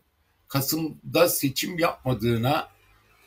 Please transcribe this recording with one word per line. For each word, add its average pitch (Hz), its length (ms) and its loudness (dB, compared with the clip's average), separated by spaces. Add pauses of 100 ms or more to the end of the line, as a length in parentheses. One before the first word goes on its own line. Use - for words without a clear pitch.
(480)
Kasım'da 160 840 0
seçim 170 500 -2
yapmadığına 120 880 0 (600)